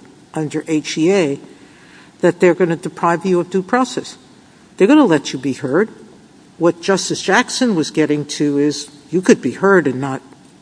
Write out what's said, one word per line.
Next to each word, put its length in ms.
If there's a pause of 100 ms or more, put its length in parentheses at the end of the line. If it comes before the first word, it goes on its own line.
(340)
under 340
H 300
E 120
A, 300 (800)
that 180
they're 160
gonna 220
deprive 480
you 160
of 80
due 140
process. 560 (580)
They're 120
gonna 160
let 280
you 60
be 140
heard. 380 (640)
What 240
Justice 400
Jackson 540
was 160
getting 340 (160)
to 180
is 320 (200)
you 100
could 220
be 100
heard 340
and 140
not 220 (400)